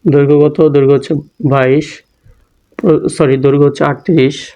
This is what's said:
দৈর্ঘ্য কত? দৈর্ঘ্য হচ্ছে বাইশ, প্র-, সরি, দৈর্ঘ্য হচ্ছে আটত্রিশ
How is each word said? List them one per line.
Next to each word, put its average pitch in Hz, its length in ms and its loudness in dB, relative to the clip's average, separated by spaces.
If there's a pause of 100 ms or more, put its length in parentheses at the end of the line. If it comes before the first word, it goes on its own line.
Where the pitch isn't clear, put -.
দৈর্ঘ্য 143 360 2
কত? 147 180 0 (100)
দৈর্ঘ্য 143 280 2
হচ্ছে 139 180 -4 (300)
বাইশ, 135 420 0 (920)
প্র-, 160 300 0
সরি, 135 280 0
দৈর্ঘ্য 139 300 2
হচ্ছে 143 180 -2
আটত্রিশ 143 520 -2 (200)